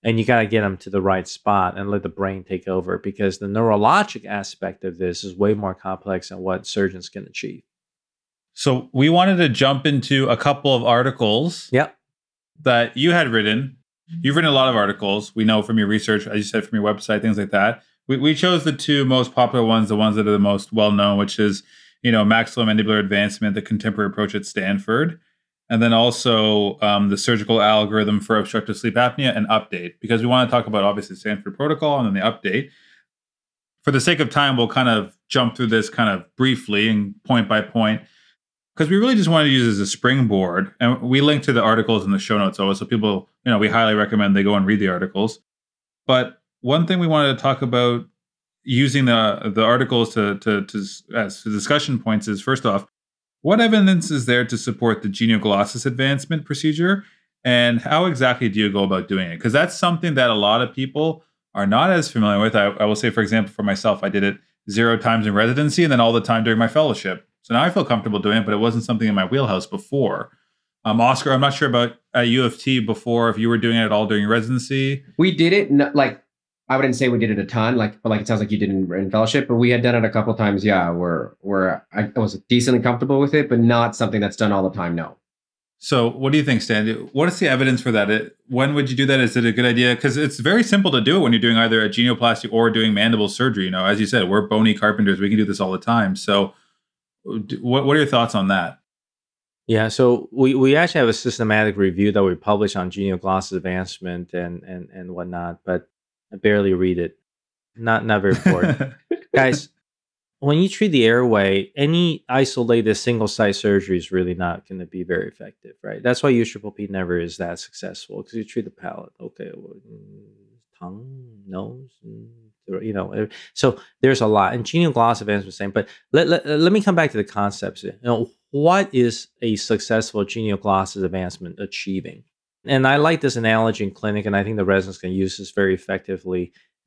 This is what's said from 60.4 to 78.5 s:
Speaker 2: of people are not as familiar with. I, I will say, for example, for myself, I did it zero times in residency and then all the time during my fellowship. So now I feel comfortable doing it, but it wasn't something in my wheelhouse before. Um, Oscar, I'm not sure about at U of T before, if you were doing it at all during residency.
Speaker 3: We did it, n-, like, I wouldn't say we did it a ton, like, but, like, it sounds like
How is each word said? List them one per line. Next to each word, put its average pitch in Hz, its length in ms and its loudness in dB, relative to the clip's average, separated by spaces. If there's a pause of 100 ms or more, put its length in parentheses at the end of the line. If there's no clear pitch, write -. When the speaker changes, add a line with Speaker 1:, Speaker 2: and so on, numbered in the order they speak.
Speaker 2:
of 123 140 -6
people 151 480 -4 (320)
are 101 100 -2
not 123 240 2
as 170 220 0
familiar 104 300 2
with. 110 120 0
I, 104 120 4
I 101 180 -2
will 107 140 2
say, 117 120 0
for 110 120 -2
example, 104 320 0
for 104 100 -8
myself, 101 400 -2
I 98 60 -2
did 98 140 -2
it 101 140 -2 (320)
zero 117 280 2
times 113 280 0
in 104 80 0
residency 139 520 2
and 151 60 2
then 123 100 4
all 117 100 6
the 117 80 2
time 113 240 0
during 113 160 2
my 117 80 2
fellowship. 117 600 -2 (120)
So - 120 -8
now 123 100 2
I 175 60 2
feel 175 160 -2
comfortable 107 340 -2
doing 107 180 2
it, 104 80 0
but 107 80 -2
it 104 40 0
wasn't 113 260 0
something 113 240 -2
in 104 80 0
my 95 100 0
wheelhouse 107 400 -2
before. 113 640 -4 (540)
Um, 113 160 2
Oscar, 131 300 2
I'm 131 100 2
not 139 120 2
sure 147 140 -2
about 120 300 0 (160)
at 123 140 2
U 123 180 2
of 117 120 -2
T 131 220 -2
before, 117 500 0
if 104 80 -4
you 113 120 0
were 117 80 2
doing 117 180 0
it 113 80 2
at 107 80 0
all 107 140 2
during 104 220 0
residency. 131 760 -2 (140)
Speaker 3:
We 170 180 2
did 165 160 2
it, 202 180 2
n-, 143 240 2
like, 139 300 0 (460)
I 131 60 0
wouldn't 135 200 2
say 131 140 2
we 117 100 0
did 110 120 0
it 104 80 -2
a 98 60 -4
ton, 117 300 0
like, 107 260 -2
but, 113 80 -4
like, 104 120 0
it 104 60 -10
sounds 110 120 0
like 104 120 -2